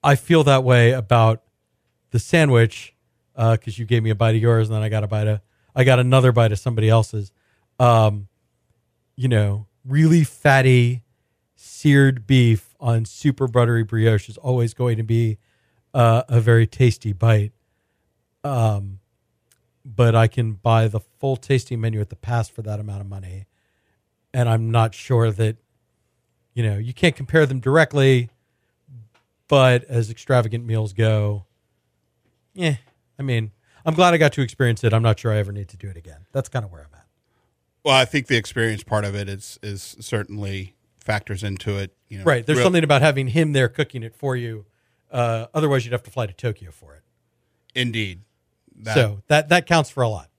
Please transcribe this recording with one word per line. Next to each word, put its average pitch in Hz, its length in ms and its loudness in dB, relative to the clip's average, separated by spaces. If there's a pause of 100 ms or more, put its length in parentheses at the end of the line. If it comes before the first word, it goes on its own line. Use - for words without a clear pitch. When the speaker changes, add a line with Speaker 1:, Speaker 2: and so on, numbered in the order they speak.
Speaker 1:
I 143 120 4
feel 160 280 2
that 135 220 2
way 120 260 6
about 113 500 2 (680)
the 120 100 -2
sandwich, 127 760 2 (420)
uh, 113 180 2
'cause 107 220 -8
you 117 80 -10
gave 117 180 0
me 110 60 -2
a 110 60 0
bite 110 200 2
of 110 60 2
yours, 113 260 2
and 110 80 -6
then 107 80 -4
I 107 60 -4
got 107 160 -2
a - 20 -8
bite 107 200 -2
of, 107 120 -2 (340)
I 127 120 2
got 127 140 6
another 127 340 4
bite 113 180 4
of 101 80 -4
somebody 110 300 -2
else's. 110 420 0 (480)
Um, 110 480 2 (880)
you 127 140 -4
know, 104 380 0 (180)
really 156 400 2
fatty, 127 760 2 (520)
seared 135 720 0
beef 120 500 2
on 117 280 -2
super 135 420 -4
buttery 117 360 0
brioche 110 440 0
is 107 100 -20
always 123 360 -2
going 120 240 -2
to 113 60 -6
be, 113 340 -2 (560)
uh, 120 360 2
a 117 100 2
very 113 260 4
tasty 110 480 -2
bite. 107 380 0 (920)
Um, 104 560 -4 (840)
but 117 300 0
I 113 120 4
can 113 260 -4
buy 113 340 0
the 107 120 -4
full - 360 -6
tasting 123 460 -4
menu 110 200 -4
at 101 80 -8
the 98 60 -18
Pass 117 340 -4
for - 120 -18
that 104 180 -10
amount 101 220 -12
of 98 60 -14
money. 98 380 -16 (880)
And 123 140 -2
I'm 113 240 -2
not 113 240 0
sure 117 360 -2
that, 110 260 -4 (960)
you 120 100 -4
know, 104 140 -2
you 120 160 -10
can't 170 220 -2
compare 151 300 0
them 131 140 -6
directly, 135 720 2 (1160)
but 127 380 4
as 117 240 -4
extravagant 117 560 -2
meals 110 280 -4
go, 104 520 -2 (1080)
yeah, 160 240 -4 (420)
I 139 40 -8
mean, 117 280 -4 (340)
I'm 160 80 -2
glad 175 200 4
I 165 40 0
got 151 160 2
to 143 80 -4
experience 120 420 -2
it. 110 100 2
I'm 113 100 0
not 110 160 0
sure 110 140 -4
I 107 40 -2
ever 101 140 -4
need 101 180 -12
to 95 80 -20
do 101 120 -16
it 87 80 -18
again. 82 340 -20
That's 135 160 -8
kinda 113 200 -8
where 82 140 -20
I'm 73 120 -20
at. - 120 -20 (800)
Speaker 2:
Well, 139 120 0
I 131 100 4
think 135 220 -6
the 123 100 0
experience 110 460 -4
part 107 200 -4
of 101 100 -6
it 101 140 -8
is, 98 340 -14
is 101 380 -14
certainly 98 760 -10 (240)
factors 104 440 -8
into 101 340 -8
it. 98 160 -10 (140)
You 101 120 -18
know, 95 40 -16
Speaker 1:
Right. 127 220 -2
There's 143 140 0
Speaker 2:
real 123 60 2
Speaker 1:
something 180 180 2
about 143 180 2
having 139 260 0
him 151 260 -2
there 131 140 0
cooking 127 360 -8
it 113 120 -18
for 135 200 -6
you. 113 300 -10 (460)
Uh, 117 420 -4
otherwise, 139 300 -2
you'd 117 80 -10
have 123 120 -6
to - 80 -20
fly 117 160 -6
to 92 60 -12
Tokyo 98 380 -10
for 71 240 -20
it. 76 60 -20 (760)
Speaker 2:
Indeed. 110 460 -6 (560)
That 110 160 -10
Speaker 1:
So 104 340 0
that, 151 220 0
that 175 160 2
counts 165 240 0
for 131 140 -4
a 117 40 0
lot. 98 320 -10